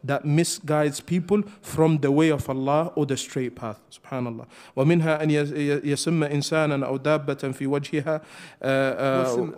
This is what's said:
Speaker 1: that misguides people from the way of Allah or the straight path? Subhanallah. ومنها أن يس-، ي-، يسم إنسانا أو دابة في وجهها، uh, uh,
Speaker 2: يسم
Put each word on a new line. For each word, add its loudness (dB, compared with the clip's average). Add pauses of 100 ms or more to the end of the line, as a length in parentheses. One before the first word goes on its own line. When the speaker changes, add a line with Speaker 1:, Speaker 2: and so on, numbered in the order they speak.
Speaker 1:
that -2
misguides 0
people 0 (200)
from 2
the 2
way 4
of -2
Allah 0
or 0
the -2
straight -6
path? -10 (120)
Subhanallah. -8 (300)
ومنها 4
أن 2
يس-، 2
ي-، -2
يسم 0
إنسانا 0
أو -2
دابة 0
في -6
وجهها، -2
uh, -16
uh, 0
Speaker 2:
يسم 0